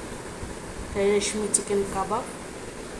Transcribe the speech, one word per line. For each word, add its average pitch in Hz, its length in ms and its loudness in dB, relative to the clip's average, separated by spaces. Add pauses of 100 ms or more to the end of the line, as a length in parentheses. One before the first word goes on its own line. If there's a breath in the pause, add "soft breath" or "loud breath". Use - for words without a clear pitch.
(920)
তাই 196 140 4 (100)
রেশমি 208 400 2
চিকেন 202 240 4 (140)
কাবাব 196 300 2 (760)